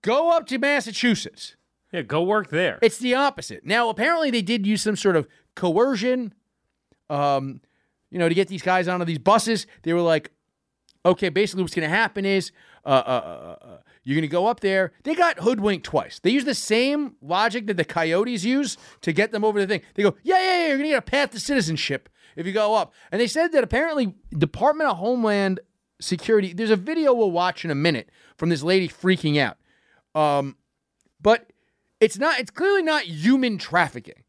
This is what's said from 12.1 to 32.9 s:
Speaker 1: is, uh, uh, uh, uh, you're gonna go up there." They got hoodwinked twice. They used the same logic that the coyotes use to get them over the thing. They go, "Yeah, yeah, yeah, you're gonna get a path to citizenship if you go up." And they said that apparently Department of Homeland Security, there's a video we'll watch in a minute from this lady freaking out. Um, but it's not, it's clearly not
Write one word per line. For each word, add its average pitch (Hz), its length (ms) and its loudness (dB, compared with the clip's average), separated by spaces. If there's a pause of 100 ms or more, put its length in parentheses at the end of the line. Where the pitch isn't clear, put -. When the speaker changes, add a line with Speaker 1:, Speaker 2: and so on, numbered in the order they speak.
Speaker 1:
is, 190 240 0 (340)
uh, - 40 -6
uh, 87 760 0
uh, - 40 -20
uh, 90 120 -20 (240)
you're 139 140 -2
gonna 160 100 0
go 175 220 0
up 233 100 -2
there." 190 340 0 (120)
They 311 100 -2
got 339 240 2
hoodwinked 202 480 0
twice. - 320 -4
They 185 120 0
used 269 180 0
the 262 60 -2
same 269 680 0
logic 202 460 -2
that 202 80 -2
the 170 80 0
coyotes 180 600 -2
use 254 320 -2 (260)
to 170 100 -2
get 202 180 0
them 214 140 -4
over 208 160 0
the 190 80 -2
thing. 196 140 -2 (120)
They 202 80 -2
go, 202 220 4
"Yeah, 370 140 4
yeah, 370 60 2 (180)
yeah, 330 60 0
you're 277 100 0
gonna 294 100 -2
get 277 100 2
a - 40 -2
path 277 280 -2
to 214 100 -12
citizenship 160 680 -2 (260)
if 165 100 -10
you 190 80 -6
go 214 220 0
up." 196 180 -2 (200)
And 202 80 -2
they 240 80 2
said 330 240 0
that 277 100 4
apparently 269 520 -2 (220)
Department 285 540 2
of 185 60 -2
Homeland 202 640 0 (400)
Security, 190 520 0
there's 214 180 -4
a 220 60 6
video 285 360 0
we'll 220 200 2
watch 175 320 -2
in 165 80 -2
a - 20 0
minute 143 340 0 (280)
from 165 140 -2
this 147 120 0
lady 180 260 2
freaking 165 480 0
out. 127 200 0 (580)
Um, 143 420 0 (640)
but 214 300 2 (480)
it's 220 180 2
not, 277 220 0
it's 247 140 -8
clearly 392 320 0
not 302 180 0